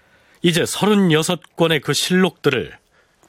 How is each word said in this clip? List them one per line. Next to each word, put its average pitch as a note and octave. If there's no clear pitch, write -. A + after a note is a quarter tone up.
이제 E3
서른여섯 F3+
권의 E3
그 D3
실록들을 D3